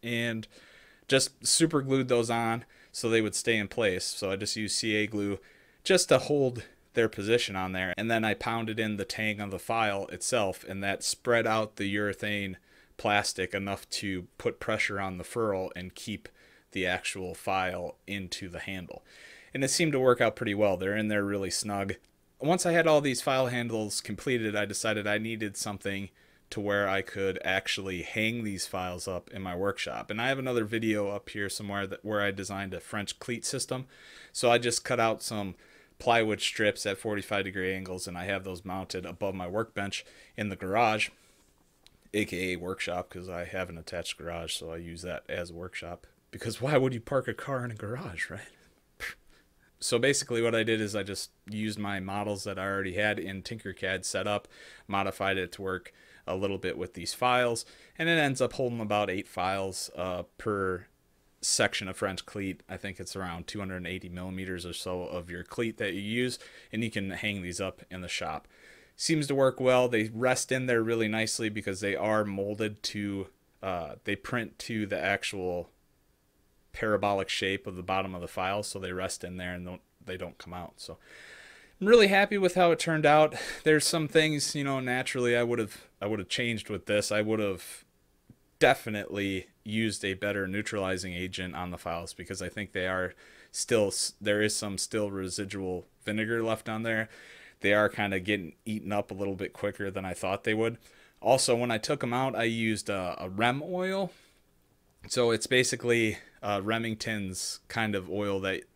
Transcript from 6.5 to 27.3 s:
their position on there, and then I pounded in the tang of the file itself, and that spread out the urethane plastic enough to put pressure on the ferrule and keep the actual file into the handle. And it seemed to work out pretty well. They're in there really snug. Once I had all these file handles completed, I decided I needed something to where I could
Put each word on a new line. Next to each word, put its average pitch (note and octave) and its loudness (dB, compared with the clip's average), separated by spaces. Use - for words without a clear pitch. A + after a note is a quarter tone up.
their A2+ 4
position G#2+ 0
on F#2 -2
there, F#2 -2
and A2 -2
then A2+ 2
I G#2+ 2
pounded A2+ -2
in G#2+ 0
the G2 -2
tang G#2+ -2
of G#2 -6
the F#2+ -6
file G#2+ 0
itself, G2 0
and G2 -8
that G2 -2
spread A#2 2
out A2 2
the G2+ -2
urethane G2+ -2
plastic G#2 2
enough G2 -2
to F#2 -4
put - -2
pressure G#2+ -2
on F#2+ -4
the F2 -8
ferrule G2 -2
and F2+ -10
keep - -8
the F#2 0
actual F2+ -2
file F#2 -2
into G2 -8
the F2 -10
handle. F#2+ -10
And C3 0
it C3+ 2
seemed D#3+ 4
to C3+ 4
work B2+ 8
out A2+ 4
pretty G#2 -2
well. G2+ 4
They're F#2+ 0
in G#2+ 0
there G#2 2
really G2+ 0
snug. G2 -2
Once F3 2
I E3+ 2
had E3 6
all D3+ 8
these C3+ 0
file C3 4
handles A#2 -2
completed, A2 -2
I G#2 2
decided G#2 -2
I G#2 2
needed G#2+ -4
something G2 -6
to - -6
where G2+ 4
I G2 2
could F#2+ -2